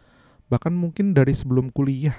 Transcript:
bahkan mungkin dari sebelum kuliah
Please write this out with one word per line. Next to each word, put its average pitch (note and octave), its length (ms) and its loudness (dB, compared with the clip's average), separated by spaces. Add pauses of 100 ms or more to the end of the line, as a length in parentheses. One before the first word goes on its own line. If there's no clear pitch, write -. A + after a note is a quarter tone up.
(500)
bahkan D3 240 -2
mungkin F3 400 -2
dari C#3 180 4
sebelum B2+ 380 -2
kuliah C3+ 500 -2